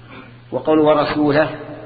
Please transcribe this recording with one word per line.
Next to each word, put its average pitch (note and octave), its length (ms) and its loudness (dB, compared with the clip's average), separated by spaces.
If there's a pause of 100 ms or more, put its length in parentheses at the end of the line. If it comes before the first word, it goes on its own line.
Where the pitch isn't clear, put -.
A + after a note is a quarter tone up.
(520)
وقول D#3 260 0
"ورسوله"، D3+ 720 2 (360)